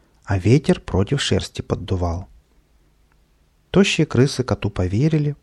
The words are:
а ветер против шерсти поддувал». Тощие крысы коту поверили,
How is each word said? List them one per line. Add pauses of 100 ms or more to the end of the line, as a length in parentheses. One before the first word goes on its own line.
(240)
а
ветер
против
шерсти
поддувал». (1400)
Тощие
крысы
коту
поверили,